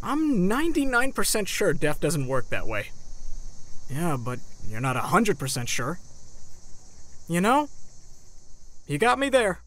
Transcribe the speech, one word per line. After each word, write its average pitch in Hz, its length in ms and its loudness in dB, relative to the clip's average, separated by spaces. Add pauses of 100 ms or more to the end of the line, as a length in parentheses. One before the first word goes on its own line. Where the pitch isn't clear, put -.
I'm 262 440 2
ninety-nine 262 640 2
percent 208 360 2
sure 185 240 2
death 147 280 2
doesn't 147 280 0
work 131 220 2
that 113 160 2
way. 107 240 0 (1000)
Yeah, 147 260 0
but 120 220 -4 (300)
you're 107 120 0
not 131 160 0
a 120 40 0
hundred 202 380 4
percent 131 300 -4
sure. 139 300 0 (1300)
You 170 120 0
know? 269 280 4 (1200)
You 143 120 -4
got 247 200 4
me 277 100 0
there. 233 380 2